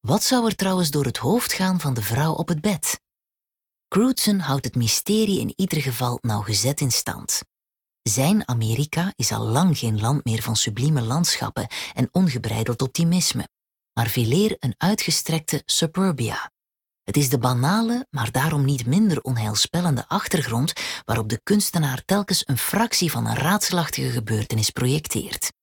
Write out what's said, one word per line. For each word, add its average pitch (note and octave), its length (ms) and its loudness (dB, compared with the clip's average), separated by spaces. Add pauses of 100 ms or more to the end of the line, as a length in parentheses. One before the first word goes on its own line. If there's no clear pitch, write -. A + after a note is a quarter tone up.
Wat D3 240 2
zou A#3+ 220 2
er G#3 100 0
trouwens F#3 340 0
door C#3+ 140 0
het A#2+ 120 -2
hoofd G3+ 360 0
gaan F#3 280 0
van C#3 140 -2
de A2+ 80 -2
vrouw B2 300 0
op - 160 -4
het D#3+ 120 -2
bed? - 400 -2 (880)
Crewdson G#3 500 2
houdt C#3 260 -2
het A#2+ 100 -6
mysterie G3 680 2
in A2+ 160 -4
ieder F3 260 0
geval B2 400 -2
nauwgezet A2 580 0
in C3+ 120 0
stand. - 480 -4 (640)
Zijn C3+ 460 2
Amerika A#2+ 680 0
is - 160 -2
al A2 120 -4
lang C#3+ 340 4
geen G#2+ 220 0
land A#2+ 240 0
meer A2 180 -2
van A#2 140 -2
sublieme B2 460 0
landschappen A#2 640 -2 (280)
en B2 180 0
ongebreideld A#2 680 0
optimisme, E3+ 680 0 (440)
maar A#2 160 0
veeleer C#3 500 2
een B2+ 200 -2
uitgestrekte - 840 0
suburbia. D#3+ 840 0 (560)
Het - 100 0
is C#3+ 120 4
de C3 100 2
banale, G3 720 2
maar A2+ 220 -2
daarom D3 320 0
niet C3+ 220 0
minder E3+ 360 2
onheilspellende B2 840 0
achtergrond C#3 640 -2 (320)
waarop A2+ 240 -2
de A2+ 140 -4
kunstenaar E3 600 0
telkens G3 440 0
een B2+ 100 0
fractie F#3+ 520 0
van A#2 160 -2
een A2+ 100 -2
raadselachtige D#3 760 0
gebeurtenis A2 600 -2
projecteert. - 840 -2 (100)